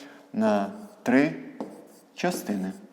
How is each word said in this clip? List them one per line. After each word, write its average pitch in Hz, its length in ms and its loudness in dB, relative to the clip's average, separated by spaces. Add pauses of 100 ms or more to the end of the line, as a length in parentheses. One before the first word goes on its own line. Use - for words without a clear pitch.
(340)
на 104 380 2 (320)
три 139 320 4 (800)
частини. - 560 -2 (220)